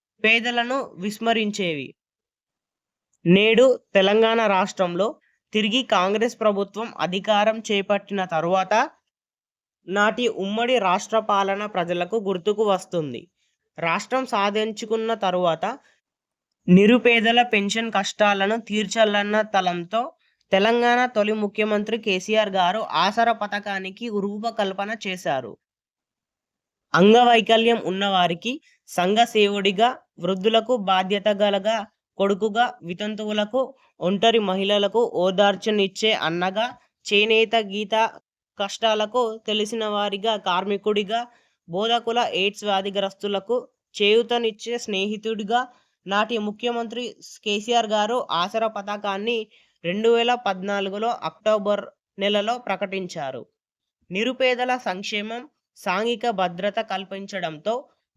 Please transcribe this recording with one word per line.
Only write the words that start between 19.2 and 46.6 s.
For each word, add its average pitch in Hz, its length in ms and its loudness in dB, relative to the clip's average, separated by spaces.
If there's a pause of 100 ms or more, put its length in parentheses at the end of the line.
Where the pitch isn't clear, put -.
తలంతో 185 600 -2 (500)
తెలంగాణ 240 540 4
తొలి 214 280 0
ముఖ్యమంత్రి 214 640 -2
కేసీఆర్ 208 540 -2
గారు 185 300 2 (160)
ఆసరా 220 360 2
పథకానికి 202 720 -8 (140)
రూపకల్పన 202 800 -4
చేశారు. 160 520 -4 (1400)
అంగవైకల్యం 226 920 6
ఉన్నవారికి 185 680 0 (360)
సంఘ 190 360 2
సేవకుడిగా, 202 640 2 (300)
వృద్ధులకు 214 540 0 (100)
బాధ్యత 190 540 0
గలగా 202 400 0 (400)
కొడుకుగా, 202 480 0 (180)
వితంతువులకు, 214 760 -4 (380)
ఒంటరి 202 400 2
మహిళలకు 202 640 0 (140)
ఓదార్చనిచ్చే 196 1040 2
అన్నగా, 180 460 -2 (400)
చేనేత 220 500 4 (100)
గీత 208 300 -4 (600)
కష్టాలకు 214 640 0 (160)
తెలిసిన 214 480 -4
వారిగా, 208 520 -2
కార్మికుడిగా, 202 840 -2 (460)
బోధకుల, 233 520 -2 (140)
ఎయిడ్స్ 196 320 -2
వ్యాధిగ్రస్తులకు 196 920 -2 (380)
చేయూతనిచ్చే 220 840 0
స్నేహితుడిగా 214 840 -4 (440)
నాటి 214 320 -2
ముఖ్యమంత్రి 233 680 -6 (380)